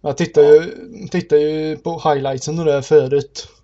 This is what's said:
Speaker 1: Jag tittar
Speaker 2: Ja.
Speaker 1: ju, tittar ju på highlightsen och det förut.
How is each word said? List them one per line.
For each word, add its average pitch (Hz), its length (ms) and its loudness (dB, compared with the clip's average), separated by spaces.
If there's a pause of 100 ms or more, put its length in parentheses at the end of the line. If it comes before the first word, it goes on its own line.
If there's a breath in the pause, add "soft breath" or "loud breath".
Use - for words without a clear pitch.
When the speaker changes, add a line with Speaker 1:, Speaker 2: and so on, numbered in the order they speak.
Speaker 1:
Jag 139 160 -6
tittar 156 260 2
Speaker 2:
Ja. 147 120 8
Speaker 1:
ju, 160 180 2 (380)
tittar 170 260 -2
ju 156 400 -2
på 165 220 -10
highlightsen 139 600 -4
och 170 60 -4
det 143 180 0
förut. 139 640 0 (160)